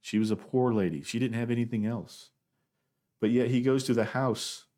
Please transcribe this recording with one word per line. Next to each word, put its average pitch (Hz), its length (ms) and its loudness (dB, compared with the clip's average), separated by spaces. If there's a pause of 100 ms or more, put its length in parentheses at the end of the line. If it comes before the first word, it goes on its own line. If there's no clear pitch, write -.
She - 180 -2
was 110 100 2
a 107 60 2
poor 127 360 0
lady. 92 300 0
She - 160 -8
didn't 117 220 -2
have 117 100 -4
anything 117 340 -2
else. 107 460 -8 (920)
But 110 80 2
yet 120 180 2
he 123 140 2
goes 135 240 2
to 127 80 2
the 117 100 4
house 123 640 -2 (120)